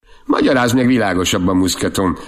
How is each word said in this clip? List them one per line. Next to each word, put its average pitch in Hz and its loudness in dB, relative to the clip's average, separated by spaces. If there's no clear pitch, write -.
Magyarázd 127 0
meg 127 2
világosabban, 95 0
Musketon, 92 -2